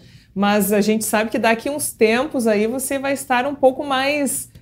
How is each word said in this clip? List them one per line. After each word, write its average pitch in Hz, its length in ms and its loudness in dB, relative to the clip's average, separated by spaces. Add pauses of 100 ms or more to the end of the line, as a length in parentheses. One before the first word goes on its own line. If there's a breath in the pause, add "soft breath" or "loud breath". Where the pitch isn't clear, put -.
(340 loud breath)
mas 202 380 2
a 208 80 4
gente 220 240 2
sabe 226 240 0
que 277 100 -2
daqui 226 300 0
uns 285 240 -6
tempos 240 540 0
aí 214 200 2
você 262 320 -4
vai 277 140 -2
estar 262 340 -2
um 285 80 -4
pouco 269 300 2
mais 277 640 -2 (140 soft breath)